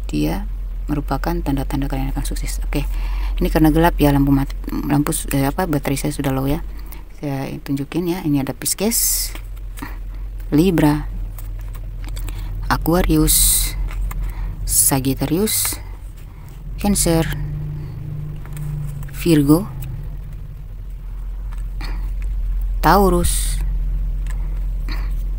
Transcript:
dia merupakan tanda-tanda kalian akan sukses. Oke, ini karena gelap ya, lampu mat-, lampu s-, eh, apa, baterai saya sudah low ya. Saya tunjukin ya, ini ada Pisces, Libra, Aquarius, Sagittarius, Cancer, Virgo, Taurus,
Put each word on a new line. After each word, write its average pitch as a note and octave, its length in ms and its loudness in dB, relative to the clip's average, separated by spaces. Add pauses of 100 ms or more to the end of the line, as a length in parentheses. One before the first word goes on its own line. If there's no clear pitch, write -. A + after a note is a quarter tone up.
dia D#3 380 0 (420)
merupakan D3 540 0
tanda-tanda C#3 480 0
kalian C3+ 240 0
akan C3 120 0
sukses. - 380 -2
Oke, C#3+ 220 0 (560)
ini F3+ 80 4
karena D#3 240 6
gelap E3 240 6
ya, C#3+ 160 6
lampu C#3 160 6
mat-, C#3 240 4 (180)
lampu C#3+ 400 2
s-, - 220 -2
eh, C#3 160 2
apa, F#3 160 0
baterai C#3+ 320 0
saya D3 160 -2
sudah C#3 240 -2
low C3+ 80 0
ya. C#3+ 160 2 (560)
Saya C#3 480 -6
tunjukin C#3+ 480 -2
ya, F#3 160 -4
ini C#3+ 160 4
ada C3 80 -2
Pisces, - 800 0 (1200)
Libra, D3+ 560 4 (1600)
Aquarius, D#3 1040 4 (960)
Sagittarius, C#3 1120 2 (960)
Cancer, E3+ 480 2 (1900)
Virgo, D#3 560 4 (3250)
Taurus, F3 760 6 (1800)